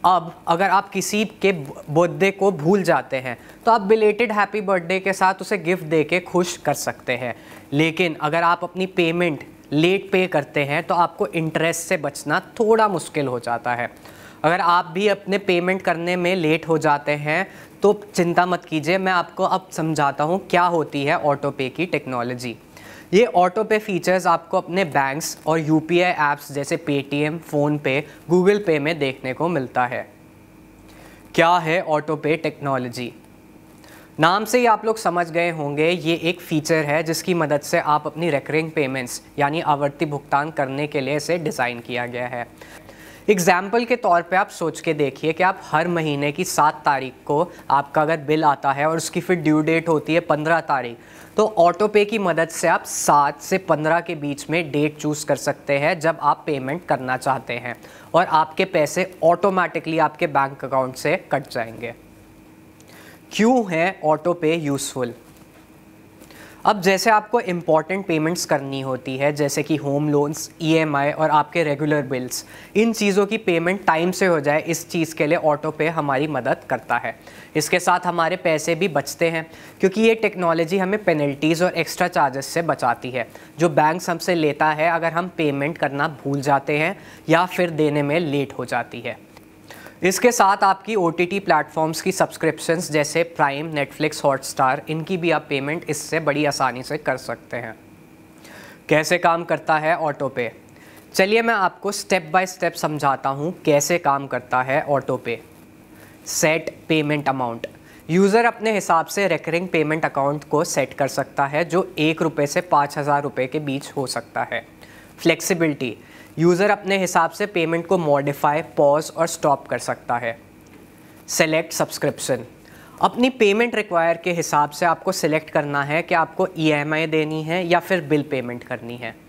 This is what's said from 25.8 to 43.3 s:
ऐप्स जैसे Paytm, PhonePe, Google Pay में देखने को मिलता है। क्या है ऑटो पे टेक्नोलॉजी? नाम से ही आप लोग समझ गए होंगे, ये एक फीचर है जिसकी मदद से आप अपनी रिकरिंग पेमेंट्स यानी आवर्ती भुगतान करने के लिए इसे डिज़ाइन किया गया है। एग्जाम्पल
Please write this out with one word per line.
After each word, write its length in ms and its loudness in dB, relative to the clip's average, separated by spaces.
ऐप्स 400 -2
जैसे 280 -4
Paytm, 640 -2
PhonePe, 580 0
Google 340 4
Pay 140 2
में 200 -2
देखने 340 -4
को 140 -2
मिलता 380 -2
है। 160 -6
क्या 220 6
है 260 0
ऑटो 320 0
पे 220 -2
टेक्नोलॉजी? 720 -4
नाम 260 4
से 140 2
ही 60 4
आप 200 4
लोग 120 0
समझ 340 -2
गए 200 0
होंगे, 380 0
ये 260 0
एक 260 -2
फीचर 440 0
है 180 0
जिसकी 300 -2
मदद 280 0
से 180 0
आप 280 0
अपनी 220 -4
रिकरिंग 420 -2
पेमेंट्स 500 -4
यानी 240 0
आवर्ती 420 -2
भुगतान 460 -2
करने 360 -4
के 140 -4
लिए 140 -4
इसे 220 -2
डिज़ाइन 420 -4
किया 280 -6
गया 200 -8
है। 180 -8
एग्जाम्पल 580 2